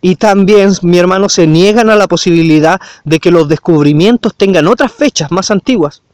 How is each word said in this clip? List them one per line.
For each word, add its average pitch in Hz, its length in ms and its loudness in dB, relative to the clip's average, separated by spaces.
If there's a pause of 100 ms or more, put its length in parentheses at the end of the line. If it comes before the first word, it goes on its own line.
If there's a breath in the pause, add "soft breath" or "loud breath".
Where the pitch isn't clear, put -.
Y 180 160 0
también, 196 560 2 (100)
mi 175 160 2
hermano, 185 300 0
se 175 180 0
niegan 208 440 2
a 214 60 2
la 202 100 0
posibilidad 165 720 0 (240 loud breath)
de 151 140 -2
que 180 120 0
los 165 180 2
descubrimientos 160 880 0
tengan 180 320 0
otras 247 240 -2
fechas 202 400 -4
más 185 180 -4
antiguas. 196 520 -4 (120)